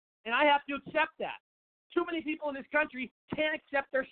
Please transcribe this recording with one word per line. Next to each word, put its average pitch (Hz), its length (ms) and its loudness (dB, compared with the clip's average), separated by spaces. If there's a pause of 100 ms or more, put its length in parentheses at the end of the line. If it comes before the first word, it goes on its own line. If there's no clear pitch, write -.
(260)
And 233 80 -2
I 277 100 4
have 285 240 6
to 277 60 -4
accept 311 460 -2
that. 139 180 -6 (560)
Too 349 100 2
many 339 160 -4
people 302 280 -4
in 277 60 -4
this 269 160 -10
country 294 400 0 (240)
can't 311 200 0
accept - 380 -4
their 262 200 0